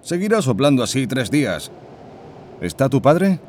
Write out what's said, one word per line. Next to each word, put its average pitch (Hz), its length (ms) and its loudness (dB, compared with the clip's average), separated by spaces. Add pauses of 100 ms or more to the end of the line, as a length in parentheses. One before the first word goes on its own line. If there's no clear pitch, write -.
"Seguirá 202 400 -2
soplando 131 420 2
así 131 240 -2
tres 123 240 -4
días". 107 400 -2 (880)
"¿Está 107 280 -2
tu 131 120 0
padre?" 175 480 2